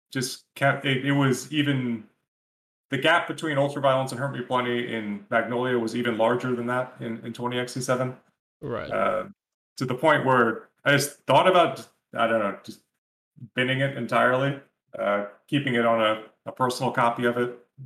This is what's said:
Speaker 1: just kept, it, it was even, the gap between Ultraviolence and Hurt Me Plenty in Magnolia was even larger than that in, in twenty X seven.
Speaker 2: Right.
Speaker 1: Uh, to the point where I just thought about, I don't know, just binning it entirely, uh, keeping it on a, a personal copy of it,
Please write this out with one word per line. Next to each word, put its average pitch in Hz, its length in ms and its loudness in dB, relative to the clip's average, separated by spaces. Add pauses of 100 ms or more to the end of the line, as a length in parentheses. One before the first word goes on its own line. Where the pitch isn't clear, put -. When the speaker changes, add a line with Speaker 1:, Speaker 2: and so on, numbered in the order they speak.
(120)
Speaker 1:
just - 320 -6 (100)
kept, 139 300 0
it, 135 200 0
it 139 80 2
was 135 400 2
even, 131 520 -2 (840)
the 135 80 -2
gap 165 280 2
between 151 300 -4
Ultraviolence 135 540 0
and 123 100 -8
Hurt 139 120 -4
Me 127 100 -8
Plenty 120 520 -2
in 104 360 -6
Magnolia 120 480 0
was 113 180 -2
even 117 220 -2
larger 123 360 2
than 120 120 -6
that 127 340 -4
in, 117 240 -10
in 117 80 -10
twenty 120 260 -4
X 123 140 -6
seven. 127 440 -2 (440)
Speaker 2:
Right. 120 300 -8
Speaker 1:
Uh, 98 340 0 (540)
to 135 80 -2
the - 80 -2
point 151 320 4
where 117 420 2 (160)
I 143 80 4
just - 340 0
thought 160 220 6
about, 175 400 2 (260)
I 117 120 2
don't 113 140 2
know, 101 220 -2
just - 180 -18 (760)
binning 131 240 0
it 135 160 -2
entirely, 127 640 0 (360)
uh, 101 300 -2 (220)
keeping 139 260 0
it 120 120 2
on 113 140 2
a, 110 240 0 (220)
a 117 60 -12
personal 123 400 -2
copy 120 320 2
of 120 140 2
it, 123 200 -4 (280)